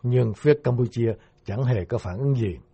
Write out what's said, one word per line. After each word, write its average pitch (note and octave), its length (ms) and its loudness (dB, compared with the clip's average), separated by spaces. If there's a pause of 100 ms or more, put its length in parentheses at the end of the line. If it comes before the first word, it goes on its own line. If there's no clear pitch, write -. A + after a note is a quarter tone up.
Nhưng B2 340 0
phía D3 180 4 (100)
Campuchia A#2 480 0 (320)
chẳng G#2+ 200 -4
hề A2+ 200 0
có A2+ 140 -4
phản F#2 200 -8
ứng C#3 160 0
gì. G#2+ 220 -2 (180)